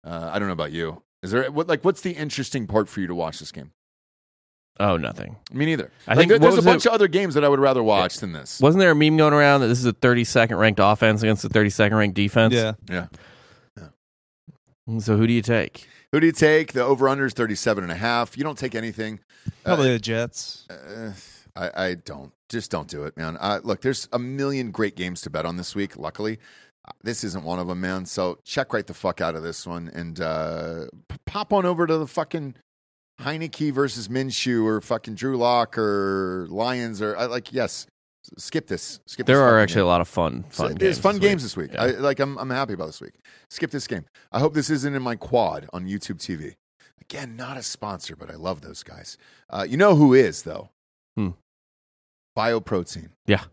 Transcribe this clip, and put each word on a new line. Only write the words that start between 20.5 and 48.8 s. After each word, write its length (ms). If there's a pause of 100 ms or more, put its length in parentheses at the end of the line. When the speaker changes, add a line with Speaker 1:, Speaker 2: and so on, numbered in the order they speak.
Speaker 1:
uh, 420 (440)
I, 320
I 80
don't. 360 (180)
Just 220
don't 160
do 160
it, 140
man. 220
Uh, 240
look, 180
there's 300
a 60
million 540
great 240
games 260
to 80
bet 160
on 120
this 180
week, 220
luckily. 420 (480)
Uh, 40 (120)
this 200
isn't 200
one 160
of 100
'em, 120
man. 260
So 360
check 300
right 140
the 80
fuck 260
out 140
of 80
this 240
one 260
and, 260
uh, 680 (240)
p-, 80 (100)
pop 260
on 120
over 200
to 140
the 80
fucking 480 (640)
Heineke 500
versus 360
Minshew 580
or 160
fucking 320
Drew 240
Lock 400
or 720
Lions 540
or, 140
uh, 100
like, 260
yes. 320 (400)
S-, 180
skip 240
this. 380
Skip 220
Speaker 2:
There 80
Speaker 1:
this 80
Speaker 2:
are 60
Speaker 1:
fucking 140
Speaker 2:
actually 180
Speaker 1:
game. 40
Speaker 2:
a 20
lot 140
of 60
fun, 420
Speaker 1:
So 200
Speaker 2:
fun 80
Speaker 1:
there's 180
Speaker 2:
games 80
Speaker 1:
fun 160
Speaker 2:
this 100
Speaker 1:
games 120
Speaker 2:
week. 20
Speaker 1:
this 140
week. 160
Speaker 2:
Yeah. 100
Speaker 1:
I, 40 (140)
like, 180
I'm, 200
I'm 100
happy 240
about 140
this 140
week. 120 (380)
Skip 180
this 160
game. 200 (260)
I 80
hope 160
this 160
isn't 240
in 80
my 120
quad 580
on 120
YouTube 340
T 160
V. 200 (460)
Again, 340
not 220
a 60
sponsor, 520
but 160
I 40
love 260
those 220